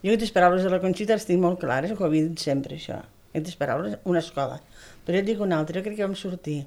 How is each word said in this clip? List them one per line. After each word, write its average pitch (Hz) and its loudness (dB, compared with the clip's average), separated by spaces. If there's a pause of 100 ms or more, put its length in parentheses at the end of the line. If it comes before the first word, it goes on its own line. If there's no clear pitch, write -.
Jo 196 4
aquestes 226 2
paraules 180 6
de 185 2
la 185 2
Conxita 190 0
les 214 -8
tinc 180 4
molt 175 2
clares, 143 -2
que 214 -6
ho 180 2
havia 156 2
dit 165 -6
sempre, 139 -2
això. - -10 (320)
Aquestes 160 -6
paraules, 151 -2
una 175 2
escola. 131 -6 (440)
Però 175 0
jo 196 0
et - -2
dic 208 -2
una 185 2
altra, 160 -2
jo 202 -6
crec 208 -8
que 208 0
vam 196 -4
sortir 175 -6